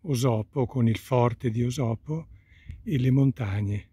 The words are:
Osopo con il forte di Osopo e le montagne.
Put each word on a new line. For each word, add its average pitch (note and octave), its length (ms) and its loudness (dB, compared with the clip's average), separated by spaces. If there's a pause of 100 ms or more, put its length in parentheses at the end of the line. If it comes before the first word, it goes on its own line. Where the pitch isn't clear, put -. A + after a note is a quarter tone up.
Osopo B2 640 0
con A#2+ 200 0
il A2 120 2
forte A#2+ 500 0
di A#2 140 -2
Osopo B2 640 -4 (560)
e D#3+ 160 -2
le B2+ 100 2
montagne. G#2+ 840 0